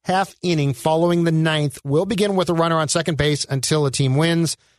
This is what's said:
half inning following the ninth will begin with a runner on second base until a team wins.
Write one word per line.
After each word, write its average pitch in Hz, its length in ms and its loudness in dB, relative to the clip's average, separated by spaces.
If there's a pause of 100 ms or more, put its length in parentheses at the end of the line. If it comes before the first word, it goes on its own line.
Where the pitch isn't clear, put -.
half 185 380 -2
inning 147 320 0
following 170 500 0
the 165 80 0
ninth 156 520 0
will 147 200 0
begin 202 320 -2
with 180 140 2
a 175 40 0
runner 165 220 2
on 156 120 0
second 165 280 -2
base 143 320 0
until 143 380 0
a 135 40 -2
team 131 260 0
wins. 165 400 0 (220)